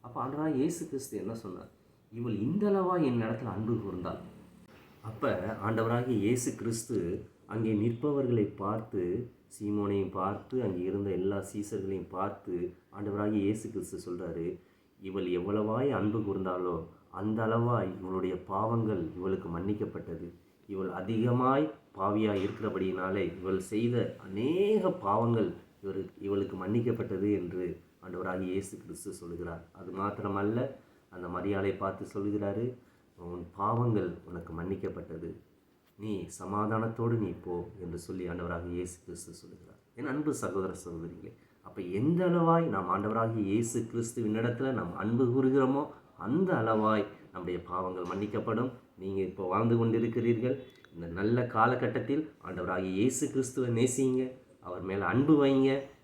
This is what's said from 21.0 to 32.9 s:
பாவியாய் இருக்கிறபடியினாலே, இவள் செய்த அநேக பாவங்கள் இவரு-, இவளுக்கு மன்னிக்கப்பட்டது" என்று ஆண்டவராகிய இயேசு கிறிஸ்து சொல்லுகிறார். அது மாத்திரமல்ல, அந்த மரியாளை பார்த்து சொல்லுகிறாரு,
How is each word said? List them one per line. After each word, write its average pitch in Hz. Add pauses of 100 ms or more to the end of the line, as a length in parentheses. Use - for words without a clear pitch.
பாவியாய் 104
இருக்கிறபடியினாலே, 95
இவள் 95
செய்த 113
அநேக 180
பாவங்கள் 107 (280)
இவரு-, 95 (120)
இவளுக்கு 98
மன்னிக்கப்பட்டது" 104
என்று 90 (220)
ஆண்டவராகிய 92
இயேசு 95
கிறிஸ்து -
சொல்லுகிறார். 85
அது 90
மாத்திரமல்ல, 101 (360)
அந்த 90
மரியாளை 95
பார்த்து 95
சொல்லுகிறாரு, 104 (420)